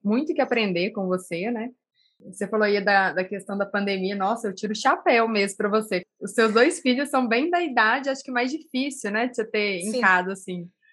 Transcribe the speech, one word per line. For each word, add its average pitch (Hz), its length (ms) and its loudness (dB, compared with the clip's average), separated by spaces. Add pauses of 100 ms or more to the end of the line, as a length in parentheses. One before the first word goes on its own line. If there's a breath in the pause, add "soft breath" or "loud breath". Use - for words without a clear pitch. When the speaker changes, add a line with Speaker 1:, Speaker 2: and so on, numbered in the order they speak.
Speaker 1:
muito 254 300 0
que - 80 0
aprender 208 500 0
com 202 160 -4
você, 185 420 -2
né? 240 200 -6 (500)
Você 196 280 -8
falou 214 180 2
aí 202 180 2
da, 196 280 4
da 175 120 -2
questão 196 340 -8
da 196 80 -2
pandemia. 196 500 -2
Nossa, 208 320 -2
eu 190 60 -4
tiro 208 180 -6
o 214 40 -4
chapéu 254 520 2
mesmo 202 300 0
pra 214 100 -2
você. 202 360 0 (160)
Os 190 140 -10
seus 220 200 4
dois 254 260 6
filhos 269 300 0
são 254 180 0
bem 240 220 0
da 349 120 2
idade, 254 480 2
acho 269 140 -6
que - 80 -12
mais 247 200 -2
difícil, 269 600 -6
né, 226 160 0
de 247 80 -8
você 220 100 -2
ter 208 340 -2
em 202 140 -6
Speaker 2:
Sim. 254 80 -2
Speaker 1:
casa, 185 320 4
assim, 180 360 -10 (240 soft breath)